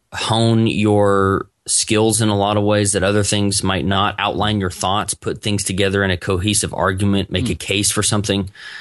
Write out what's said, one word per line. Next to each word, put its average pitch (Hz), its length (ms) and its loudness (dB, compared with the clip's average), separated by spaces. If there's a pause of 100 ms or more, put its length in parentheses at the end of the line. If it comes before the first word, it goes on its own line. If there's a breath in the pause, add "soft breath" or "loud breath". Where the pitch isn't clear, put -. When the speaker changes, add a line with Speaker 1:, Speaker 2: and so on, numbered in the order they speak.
(140)
Speaker 1:
hone 113 540 2
your 98 840 2 (200)
skills 110 520 2
in 110 80 2
a 101 80 2
lot 101 180 2
of 104 80 2
ways 104 300 2
that 92 100 0
other 104 220 2
things 101 360 0
might 95 220 0
not. 101 360 0
Outline 104 420 0
your 92 80 -2
thoughts, 95 440 -2
put - 280 -8
things 101 240 -2
together 98 360 0
in 98 80 2
a 90 60 0
cohesive 98 580 -2
argument, 98 560 0
make 92 180 -2
Speaker 2:
Hmm. 104 40 -2
Speaker 1:
a 87 40 -4
case 101 360 -2
for 107 100 0
something. 101 480 0 (320 loud breath)